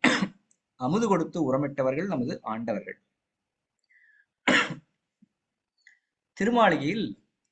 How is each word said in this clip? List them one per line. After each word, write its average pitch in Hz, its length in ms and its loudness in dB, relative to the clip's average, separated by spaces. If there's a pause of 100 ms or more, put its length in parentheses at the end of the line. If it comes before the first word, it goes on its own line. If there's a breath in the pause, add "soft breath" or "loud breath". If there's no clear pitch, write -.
<clears throat> - 460 0 (280)
அமுது 202 340 -2
கொடுத்து 165 340 0
உரமிட்டவர்கள் 139 640 0
நமது 147 360 -4
ஆண்டவர்கள். 110 600 -6 (3500 soft breath)
திருமாளிகையில் 196 840 2 (260)